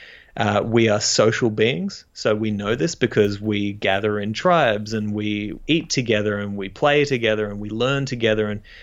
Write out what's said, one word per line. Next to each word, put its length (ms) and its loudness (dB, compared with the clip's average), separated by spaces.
uh, 300 2
we 240 4
are 120 2
social 500 2
beings, 640 -2
so 200 0
we 160 -2
know 240 -2
this 200 -2
because 440 0
we 360 -2
gather 440 0
in 140 -4
tribes 600 2
and 180 -2
we 540 -4
eat 240 0
together 480 0
and 180 -6
we 140 -8
play 340 2
together 460 0
and 100 -10
we 80 -8
learn 380 -2
together, 420 0
and, 140 -6